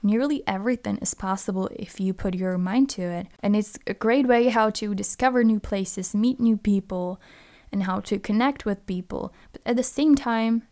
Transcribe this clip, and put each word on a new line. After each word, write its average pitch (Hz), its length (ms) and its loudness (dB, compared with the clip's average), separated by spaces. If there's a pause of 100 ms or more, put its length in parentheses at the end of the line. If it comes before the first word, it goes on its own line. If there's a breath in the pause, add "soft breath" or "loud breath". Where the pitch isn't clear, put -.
nearly 254 460 2
everything 208 560 -2
is - 100 -2
possible 190 600 -4
if - 240 -14
you 190 120 0
put 190 220 -4
your 185 240 -2
mind 214 320 2
to - 140 -8
it. 175 240 -6 (160)
And 202 120 2
it's 208 300 -2
a - 80 -4
great 247 340 2
way 240 200 6
how 220 240 2
to 208 240 -4
discover 247 480 2
new 220 160 4
places, 190 560 -4
meet 240 240 0
new 226 180 4
people, 190 640 -2 (500 loud breath)
and 196 120 -2
how 185 160 -2
to 202 180 -4
connect 240 480 0
with 202 220 -4
people. - 480 -8 (160 loud breath)
But - 160 -18
at 240 80 2
the 247 80 0
same 294 320 4
time 226 560 0